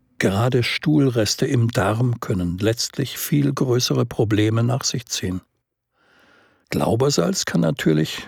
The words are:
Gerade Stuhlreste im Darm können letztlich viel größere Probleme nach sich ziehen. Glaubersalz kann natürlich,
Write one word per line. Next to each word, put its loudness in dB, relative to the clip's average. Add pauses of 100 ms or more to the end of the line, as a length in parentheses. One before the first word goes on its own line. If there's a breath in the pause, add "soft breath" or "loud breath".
(180)
Gerade 2
Stuhlreste 0
im 2
Darm 0
können -2
letztlich -2
viel 0
größere 0
Probleme 2
nach 0
sich -6
ziehen. -6 (1300 soft breath)
Glaubersalz 0
kann 0
natürlich, 0